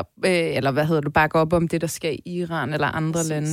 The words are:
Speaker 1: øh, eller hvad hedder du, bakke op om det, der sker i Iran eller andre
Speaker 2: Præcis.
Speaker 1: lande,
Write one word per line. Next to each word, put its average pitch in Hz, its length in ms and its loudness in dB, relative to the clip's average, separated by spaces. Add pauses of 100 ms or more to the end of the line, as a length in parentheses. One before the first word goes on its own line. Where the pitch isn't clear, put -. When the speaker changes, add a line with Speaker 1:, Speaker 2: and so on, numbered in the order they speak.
(240)
Speaker 1:
øh, 190 60 4 (260)
eller 135 140 0
hvad 151 160 2
hedder 160 140 2
du, 147 100 -2
bakke 156 280 4
op 160 140 2
om 170 160 4
det, 165 120 -2
der 165 60 -2
sker 160 240 -6
i 135 140 -6
Iran 170 500 -4
eller 147 120 0
andre 160 260 0
Speaker 2:
Præcis. 165 180 0
Speaker 1:
lande, 151 220 -2